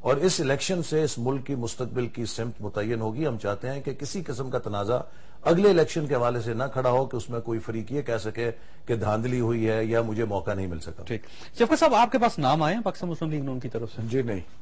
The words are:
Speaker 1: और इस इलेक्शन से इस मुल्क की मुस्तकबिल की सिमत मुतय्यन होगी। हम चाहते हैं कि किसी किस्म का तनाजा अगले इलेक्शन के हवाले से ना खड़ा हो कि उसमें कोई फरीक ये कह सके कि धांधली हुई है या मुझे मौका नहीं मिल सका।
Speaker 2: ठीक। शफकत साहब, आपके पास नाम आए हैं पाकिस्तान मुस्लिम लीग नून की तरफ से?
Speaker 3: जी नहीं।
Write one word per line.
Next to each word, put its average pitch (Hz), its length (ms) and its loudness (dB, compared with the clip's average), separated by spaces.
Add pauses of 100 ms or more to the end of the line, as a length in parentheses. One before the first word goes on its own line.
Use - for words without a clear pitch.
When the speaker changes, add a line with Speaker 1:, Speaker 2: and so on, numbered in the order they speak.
Speaker 1:
और 135 140 4
इस 180 220 2
इलेक्शन 156 420 0
से 156 220 2
इस - 140 -2
मुल्क 127 240 -2
की 139 120 -4
मुस्तकबिल 117 540 -2
की 117 180 -6
सिमत 113 340 -4
मुतय्यन 104 400 -2
होगी। 110 240 -2
हम 127 140 -2
चाहते 101 300 -2
हैं 139 140 -6
कि 135 120 -4
किसी 143 280 -6
किस्म 131 280 -6
का 123 80 -2
तनाजा 104 520 -2 (360)
अगले 180 240 8
इलेक्शन 160 360 4
के 139 80 0
हवाले 120 260 2
से 113 140 -2
ना 123 120 0
खड़ा 127 240 2
हो 127 160 4
कि 123 100 -6
उसमें 117 240 -4
कोई 113 180 -2
फरीक 110 340 -4
ये 143 100 -2
कह 120 160 0
सके 110 340 -2
कि - 440 -4
धांधली 110 420 0
हुई 117 260 2
है 110 240 2
या 117 140 4
मुझे 113 220 0
मौका 101 300 -2
नहीं 95 140 -2
मिल 87 100 -4
सका। 82 260 -10
Speaker 2:
ठीक। 113 180 -4 (360)
शफकत 233 180 6
साहब, 302 180 6
आपके 233 240 4
पास 226 200 2
नाम 147 240 4
आए 156 120 2
हैं 233 80 -2
पाकिस्तान 185 260 -4
मुस्लिम 160 220 -4
लीग 147 140 -2
नून 131 160 -4
की 123 80 -6
तरफ 113 200 -4
से? 110 200 -6
Speaker 3:
जी 127 140 2
नहीं। 104 200 -2 (200)